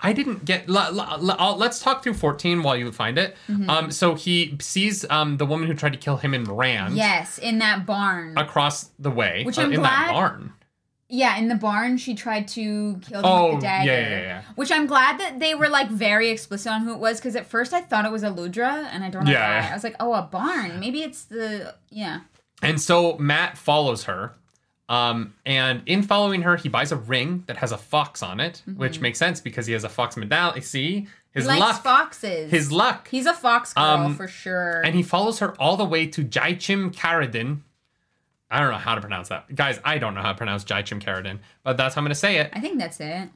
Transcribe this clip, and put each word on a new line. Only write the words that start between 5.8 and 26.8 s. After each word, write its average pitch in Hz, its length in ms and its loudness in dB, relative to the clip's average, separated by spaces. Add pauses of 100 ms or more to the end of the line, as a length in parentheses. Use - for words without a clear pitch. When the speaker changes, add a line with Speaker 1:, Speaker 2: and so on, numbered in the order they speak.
Speaker 1:
to 131 60 -8
kill 143 180 -2
him 135 180 -2
and 120 140 -2
ran. 123 480 0
Speaker 2:
Yes, 196 420 0
in 226 220 0
that 202 260 0
barn. 185 520 -2
Speaker 1:
Across 147 600 0
the 143 120 -2
way. 107 340 0
Speaker 2:
Which 254 140 -2
Speaker 1:
Uh, 311 40 4
Speaker 2:
I'm 285 100 2
Speaker 1:
in 285 100 2
that 277 260 4
Speaker 2:
glad 349 40 0
Speaker 1:
barn. - 400 -2 (600)
Speaker 2:
Yeah, 247 260 2
in 226 100 0
the 240 80 0
barn, 214 400 0
she 247 180 -4
tried 208 340 -4
to 208 600 -4
kill 202 140 -8
them - 20 0
Speaker 1:
Oh, 175 280 6
Speaker 2:
with 143 80 0
the - 60 -2
Speaker 1:
yeah, - 180 2
Speaker 2:
dagger. 135 60 4
Speaker 1:
yeah, 117 200 2
yeah, 95 120 -2
yeah. 92 200 -8 (120)
Speaker 2:
Which 277 160 -2
I'm 311 160 2
glad 269 320 4
that 311 220 -6
they 311 160 0
were, 294 120 2
like, 277 220 2
very 220 400 2
explicit 220 400 -6
on 220 120 0
who 233 100 -4
it 220 80 -10
was, 226 200 0
'cause 233 140 -4
at 240 120 -6
first 247 280 -2
I 349 60 2
thought 220 240 0
it 220 80 0
was 214 100 -4
Aludra, 214 680 -2
and 190 100 -6
I 190 80 -6
don't 185 140 -2
know 143 80 6
Speaker 1:
Yeah, 127 80 6 (200)
Speaker 2:
why. 107 60 0
Speaker 1:
yeah. - 60 -4
Speaker 2:
I - 20 -6
was 208 80 -8
like, 226 160 -8
"Oh, 240 160 0
a 196 80 2
barn. 214 560 -4
Maybe 254 240 -4
it's - 220 -10
the," 214 500 -8 (160)
yeah. 190 300 -8 (420)
Speaker 1:
And 147 180 2
so 170 380 4
Mat 147 400 2
follows 143 460 2
her, 98 300 -6 (540)
um, 120 460 0 (100)
and 131 420 0
in 190 180 2
following 202 380 2
her, 175 140 4
he 165 120 -4
buys 135 240 0